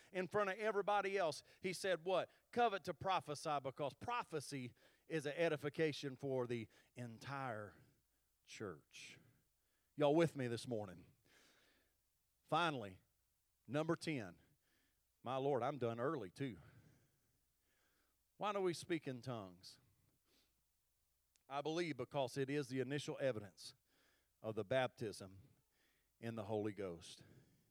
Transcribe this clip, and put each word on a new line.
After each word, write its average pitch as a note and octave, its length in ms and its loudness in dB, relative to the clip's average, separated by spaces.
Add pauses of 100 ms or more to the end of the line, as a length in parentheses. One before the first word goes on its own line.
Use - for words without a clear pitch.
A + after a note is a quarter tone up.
(120)
in F#3 140 0
front G3+ 220 4
of F#3+ 100 -2
everybody G3+ 600 4
else, D#3+ 240 2 (180)
he F#3 140 0
said F#3 300 2
what? F3 260 4 (240)
Covet A3 300 4
to F3 100 -2
prophesy, D3+ 680 0
because C3+ 300 -2
prophecy D3 760 -4 (380)
is D3+ 180 0
an D3 100 0
edification D3 800 2
for C3 280 0
the A#2 200 -2 (300)
entire A#2+ 800 -6 (720)
church. - 720 -10 (800)
Y'all D3 160 6
with E3 200 6
me C3 120 -2
this A#2 200 -4
morning? G#2 300 -4 (1500)
Finally, C#3+ 480 0 (720)
number D#3+ 280 0
ten. C3 320 -4 (960)
My B2+ 120 -2
Lord, C3+ 260 2
I'm C#3+ 140 0
done A#2 240 0
early B2 300 0
too. B2+ 260 -6 (1800)
Why G3+ 160 0
do G3+ 60 0
we F#3 120 4
speak - 340 -2
in B2+ 140 -4
tongues? G2 560 -8 (1800)
I C#3+ 60 0
believe D#3 380 0
because C3 400 0
it C3+ 100 2
is C#3+ 200 0
the C3 120 0
initial C#3 400 -2
evidence A2+ 540 0 (680)
of A2 120 -2
the G#2 100 0
baptism A#2 640 0 (920)
in A2+ 140 -4
the A2 80 -4
Holy G#2+ 300 0
Ghost. F2+ 500 -8 (480)